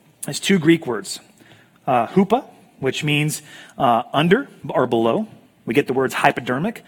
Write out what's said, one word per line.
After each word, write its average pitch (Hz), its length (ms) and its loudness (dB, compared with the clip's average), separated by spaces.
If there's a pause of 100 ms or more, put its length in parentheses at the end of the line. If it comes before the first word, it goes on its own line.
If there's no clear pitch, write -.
(280)
is 147 120 -8
two 196 180 2
Greek 165 300 4
words. 104 320 -8 (680)
Uh, 120 220 0
hupa, 202 380 0 (340)
which 131 240 -4
means, 147 400 -2 (340)
uh, 120 240 2 (120)
under 175 360 2 (180)
or 139 200 0
below. 117 400 0 (400)
We 117 80 -2
get 143 100 2
the 131 80 -2
words 127 220 -2
hypodermic 135 720 -2